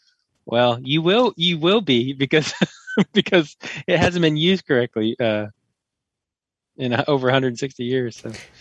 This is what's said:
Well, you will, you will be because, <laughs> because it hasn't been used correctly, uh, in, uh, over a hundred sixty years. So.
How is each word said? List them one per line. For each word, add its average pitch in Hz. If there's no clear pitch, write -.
Well, 120
you 139
will, 208
you 170
will 190
be 135
because, 139
<laughs> -
because 175
it 175
hasn't 175
been 156
used 175
correctly, 117
uh, 107
in, 127
uh, 120
over 131
a -
hundred 131
sixty 135
years. 123
So. 117